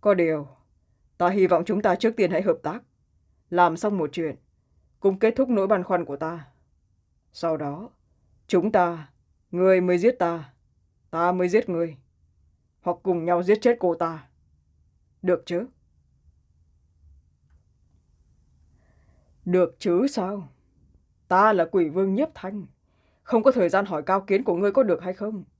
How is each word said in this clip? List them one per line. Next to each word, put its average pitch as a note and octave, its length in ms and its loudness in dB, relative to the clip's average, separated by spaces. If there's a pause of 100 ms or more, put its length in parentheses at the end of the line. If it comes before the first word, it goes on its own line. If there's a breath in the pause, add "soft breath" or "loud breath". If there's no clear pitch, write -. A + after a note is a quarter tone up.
Có G3+ 140 4
điều, D#3 340 -2 (680)
ta F3 100 2
hy F#3+ 180 2
vọng F3 200 2
chúng G#3 160 -2
ta G3 120 2
trước A3+ 220 -2
tiên F#3 140 0
hãy F3+ 120 -2
hợp F3 200 0
tác, F#3 200 -8 (680)
làm E3+ 260 2
xong G#3 220 -2
một D3+ 140 -2
chuyện, D#3 240 -8 (640)
cũng G3 180 0
kết A3 180 2
thúc C4 120 0
nỗi G3+ 180 0
băn F#3 180 -2
khoăn F3 200 -2
của C#3+ 120 -10
ta. D#3+ 300 -8 (840)
Sau D#3+ 240 -4
đó, D3 340 -10 (560)
chúng F#3+ 260 0
ta, E3+ 360 0 (420)
ngươi F#3 300 4
mới F3+ 180 2
giết F3 200 2
ta, E3+ 340 -4 (580)
ta E3+ 220 0
mới F3+ 160 0
giết G3 200 0
ngươi. E3 280 -4 (840)
Hoặc F3+ 220 -4
cùng E3+ 220 -2
nhau F3 180 0
giết G3+ 180 2
chết A#3+ 200 2
cô F3 140 0
ta. E3 340 -6 (960)
Được F3+ 240 0
chứ? F3 200 -4 (3750)
Được F3 340 2
chứ F3 280 2
sao? G3 420 -4 (800)
Ta G3+ 240 4
là F3 120 2
quỷ E3 240 0
vương F#3+ 260 -2
Nhiếp C#4+ 200 0
Thanh, G3 320 -12 (560)
không A3 200 0
có B3+ 100 6
thời G3+ 160 2
gian F#3+ 180 0
hỏi D#3+ 160 -6
cao F#3+ 180 0
kiến G3 240 -2
của F3+ 100 0
ngươi G3 180 0
có C4 100 4
được F3+ 200 0
hay F#3 100 -8
không. G3+ 320 -10 (160)